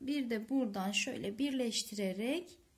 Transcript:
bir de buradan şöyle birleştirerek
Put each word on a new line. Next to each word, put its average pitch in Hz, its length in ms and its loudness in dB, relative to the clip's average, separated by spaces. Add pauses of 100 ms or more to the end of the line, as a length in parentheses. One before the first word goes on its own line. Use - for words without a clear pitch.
bir 269 280 0
de 220 200 -2
buradan 202 420 2
şöyle 208 460 -2
birleştirerek 240 1200 0 (180)